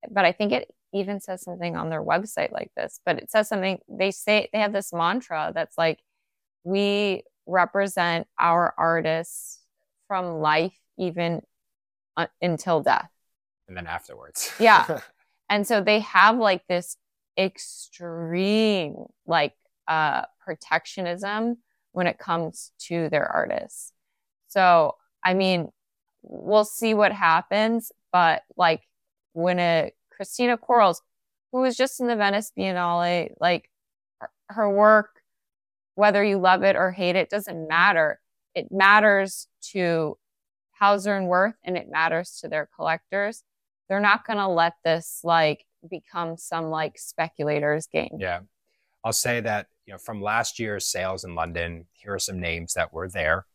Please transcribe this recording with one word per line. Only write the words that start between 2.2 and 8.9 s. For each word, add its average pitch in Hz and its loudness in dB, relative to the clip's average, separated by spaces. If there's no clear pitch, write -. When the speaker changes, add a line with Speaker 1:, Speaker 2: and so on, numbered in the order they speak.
Speaker 1:
like - -10
this, - -10
but 170 0
it - -14
says 214 0
something, 190 -4
they 190 -2
say, 214 0
they 208 -2
have 208 0
this - -6
mantra 170 -4
that's 160 -6
like, 160 0
"We 202 0
represent 175 0
our 170 2
artists 165 -2